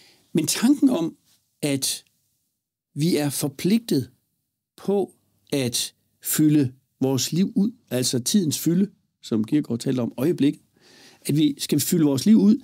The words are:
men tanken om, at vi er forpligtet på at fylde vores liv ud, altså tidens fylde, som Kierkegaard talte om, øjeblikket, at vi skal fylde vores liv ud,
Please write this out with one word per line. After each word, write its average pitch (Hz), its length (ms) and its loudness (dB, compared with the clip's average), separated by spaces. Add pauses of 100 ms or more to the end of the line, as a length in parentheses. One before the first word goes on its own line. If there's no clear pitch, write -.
(320)
men 160 140 4
tanken 277 440 2
om, 165 260 -4 (460)
at 139 420 -4 (880)
vi 156 220 0
er 147 140 -2
forpligtet 175 800 -2 (680)
på 196 360 -4 (400)
at 127 420 -4 (280)
fylde 151 500 2 (280)
vores 131 320 -2
liv 185 240 -2
ud, 202 140 0 (200)
altså 127 280 -2
tidens 151 400 -2
fylde, 185 320 0 (320)
som 110 220 -2
Kierkegaard 139 360 -2
talte 131 200 -4
om, 117 160 -4
øjeblikket, 147 440 0 (640)
at 143 140 -2
vi 151 220 2
skal 147 220 -2
fylde 165 240 0
vores 139 220 0
liv 220 100 8
ud, 202 280 6